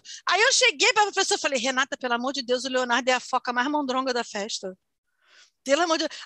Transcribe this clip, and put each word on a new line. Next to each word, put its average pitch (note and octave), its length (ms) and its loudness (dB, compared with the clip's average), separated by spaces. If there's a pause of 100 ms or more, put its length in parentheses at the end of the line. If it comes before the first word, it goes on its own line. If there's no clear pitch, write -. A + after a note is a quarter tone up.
(260)
Aí F#4+ 160 2
eu C5 100 6
cheguei E4+ 400 4
pra G#4+ 120 4
professora F#4+ 340 0
e - 40 -10
falei, C#4+ 160 0
"Renata, C4 380 -2
pelo B3 180 -4
amor B3 200 -2
de C#4 80 -6
Deus, B3 240 -2
o C4+ 40 -6
Leonardo B3+ 400 0
é B3+ 40 4
a B3 80 0
foca B3 320 -4
mais B3 160 0
mondronga C4 440 -2
da A#3+ 80 -2
festa. G3+ 540 -8 (880)
Pelo C#4+ 200 2
amor D#4+ 140 2
de D4 120 -2
Deus." - 160 -14